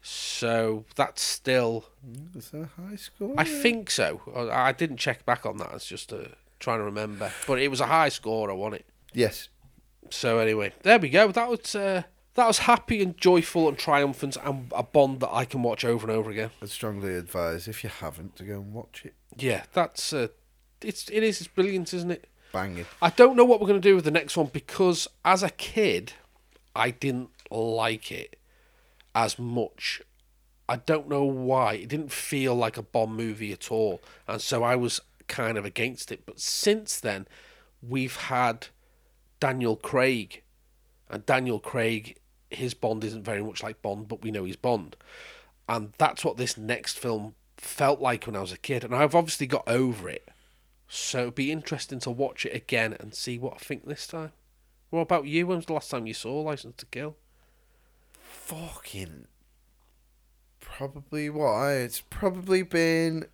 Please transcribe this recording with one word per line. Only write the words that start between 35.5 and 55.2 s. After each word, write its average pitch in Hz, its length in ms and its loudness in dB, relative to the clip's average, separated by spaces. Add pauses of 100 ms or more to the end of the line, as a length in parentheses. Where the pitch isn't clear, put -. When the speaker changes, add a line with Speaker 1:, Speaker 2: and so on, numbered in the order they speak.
Speaker 1:
of 101 80 -6
against 117 460 -6
it. - 120 -14
But - 160 -18
since - 600 0
then, 98 260 -4 (600)
we've 127 300 -4
had 123 520 0 (720)
Daniel 127 360 0
Craig. 127 640 0 (680)
And 107 160 -10
Daniel 127 320 2
Craig, 113 600 -4 (300)
his 127 260 -6
Bond 110 300 -4
isn't 107 200 -8
very 104 180 -4
much 107 200 -8
like 110 200 -12
Bond, 104 260 -6
but 110 140 -10
we 113 80 -6
know 104 140 -4
he's 92 120 -8
Bond. 107 400 -2 (720)
And 107 300 -4
that's - 260 0
what 120 140 -2
this 123 180 -2
next 110 420 -6
film 110 360 -4 (240)
felt 143 420 0
like 123 260 0
when 110 100 -8
I 98 40 -4
was 92 120 -8
a 90 60 -14
kid. 123 260 -4
And 117 100 -6
I've 143 220 4
obviously 160 300 2
got 131 220 -2
over 117 400 0
it. - 200 -12 (600)
So - 340 -4
it'd 123 120 -4
be 135 160 -2
interesting 147 500 -6
to 127 120 -6
watch - 340 -4
it - 80 -8
again 113 460 0
and 107 120 -14
see 123 260 -8
what 127 160 -6
I - 40 -20
think - 300 -10
this 147 180 -10
time. 156 240 -10 (600)
What 165 100 0
about 160 260 2